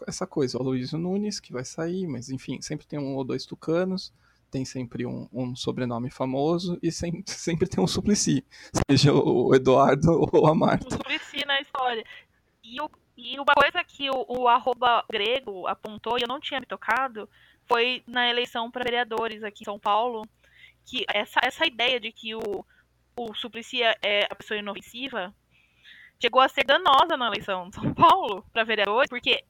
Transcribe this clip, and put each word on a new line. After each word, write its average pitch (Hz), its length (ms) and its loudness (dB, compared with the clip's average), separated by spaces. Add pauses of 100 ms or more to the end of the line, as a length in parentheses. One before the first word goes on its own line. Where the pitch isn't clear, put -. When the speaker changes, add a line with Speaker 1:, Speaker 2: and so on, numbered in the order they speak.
Speaker 1:
essa - 220 -8
coisa. 127 280 -2
O 123 40 -4
Aloysio 131 380 -4
Nunes, 196 420 -4
que - 120 -20
vai 127 120 -6
sair, 175 420 -6
mas, 123 240 -8
enfim, 131 320 -8
sempre - 240 -10
tem 147 140 -8
um 135 160 -6
ou 135 80 -4
dois 127 220 -6
tucanos. 185 640 -4 (360)
Tem 131 160 -6
sempre 123 420 -8
um, 123 260 -10
um 127 240 -6
sobrenome 123 520 -4
famoso 156 720 -2
e 165 120 -2
sem-, 170 300 -6
<laughs> - 40 -12
sempre 170 420 -2
tem - 140 0
um 180 60 2
Suplicy, 180 560 0 (440)
seja 139 240 6
o, 123 360 4
o 135 80 6
Eduardo 139 640 6
<laughs> - 100 0
ou 160 140 8
a 156 80 8
Marta. - 320 2
Speaker 2:
Um 254 40 -12
Suplicy 285 560 -6
na 277 140 2
história. 254 440 -4 (580)
E, 233 180 -12
o, 302 100 -6 (260)
e 247 220 -10
uma 285 160 4
coisa 294 300 2
que 277 260 -8
o, 262 180 -2
o 247 200 0
arroba 247 600 4
grego 214 600 -4
apontou, 220 500 -6
e 240 40 -2
eu 233 60 -4
não 269 120 -6
tinha 285 180 -8
me 254 80 -10
tocado, 220 640 -4 (400)
foi 247 400 0
na 240 200 0
eleição 240 440 -4
pra 247 100 -8
vereadores 226 640 -4
aqui 208 180 -12
em - 20 -18
São 202 140 -10
Paulo, 220 480 -2 (580)
que 254 240 -6
essa, - 360 0
essa 262 200 2
ideia 247 360 0
de 220 100 -10
que 220 240 -12
o, 220 300 -6 (520)
o 233 180 -10
Suplicy 233 500 -6
é, 226 180 4
é 202 260 0
a 196 60 -8
pessoa - 240 -8
inofensiva 208 720 -10 (880)
chegou 240 200 4
a 269 80 8
ser 277 160 0
danosa 311 520 4
na 247 120 -4
eleição 190 400 -6
de - 80 -18
São - 180 -4
Paulo 320 580 4
pra 226 120 0
vereadores, 220 440 2
porque 247 420 -2